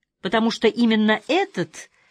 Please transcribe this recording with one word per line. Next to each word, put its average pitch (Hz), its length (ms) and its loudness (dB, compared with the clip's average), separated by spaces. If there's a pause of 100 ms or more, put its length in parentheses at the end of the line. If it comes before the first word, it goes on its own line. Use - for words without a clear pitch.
(200)
потому 226 300 0
что - 160 -2
именно 214 600 2
этот 330 600 -4 (200)